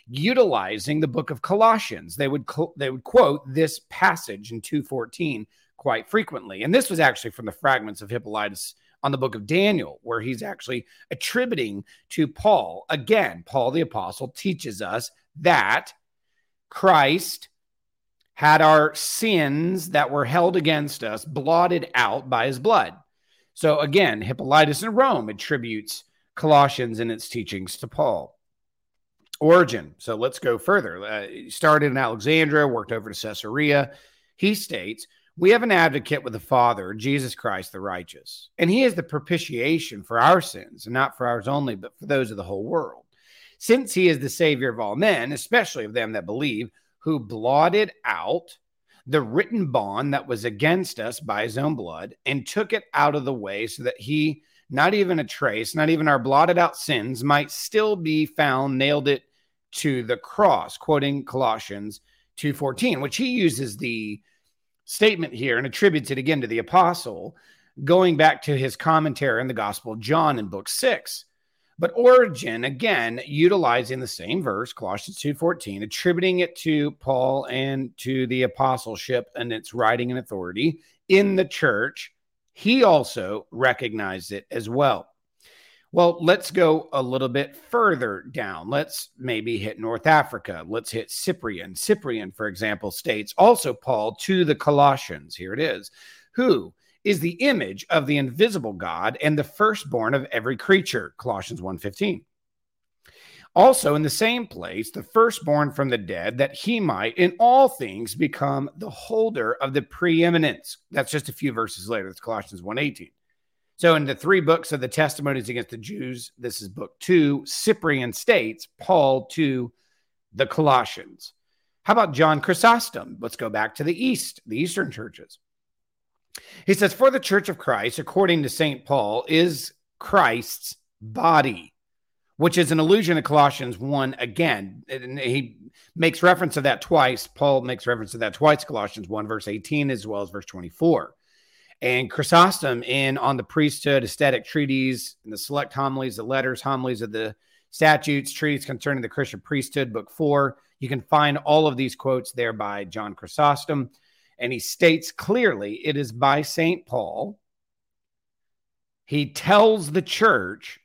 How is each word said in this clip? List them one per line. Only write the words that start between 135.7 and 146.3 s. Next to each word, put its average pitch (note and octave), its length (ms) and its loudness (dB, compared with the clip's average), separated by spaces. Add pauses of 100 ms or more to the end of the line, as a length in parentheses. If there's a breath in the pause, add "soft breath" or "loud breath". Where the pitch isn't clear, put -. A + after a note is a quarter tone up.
makes E3 300 2
reference F3 300 4
to D3+ 80 -4
that C3 180 2
twice. C3 480 2
Paul C#3 340 2
makes B2 240 -8
reference A2 260 -4
to A#2+ 60 -12
that A2 160 -4
twice, D3+ 300 4
Colossians G#2 440 -6
one, G#2 200 -6
verse A2 180 -6
eighteen, C3+ 440 -4
as A2 180 -6
well G2+ 140 -6
as F#2 80 -10
verse G2 160 -12
twenty-four. F#2+ 680 -2 (640 soft breath)
And B2+ 300 -2
Chrysostom, D#3 720 4
in C3+ 340 0
On C3+ 200 0
the A#2 80 -4
Priesthood, C#3+ 580 0
Aesthetic B2+ 420 0
Treatise, C3+ 800 -2
and A2 100 -16
the G#2 60 -12
Select C#3+ 340 -6
Homilies, C3+ 440 -4
the A2 80 -10
Letters, C3 380 -2